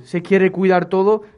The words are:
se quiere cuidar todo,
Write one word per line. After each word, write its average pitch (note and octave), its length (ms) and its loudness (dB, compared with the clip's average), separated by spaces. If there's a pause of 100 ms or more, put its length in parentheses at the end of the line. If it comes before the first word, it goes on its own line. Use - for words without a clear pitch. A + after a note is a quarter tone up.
se F3 180 -6
quiere F#3 300 2
cuidar F3+ 340 0
todo, G3 360 0 (160)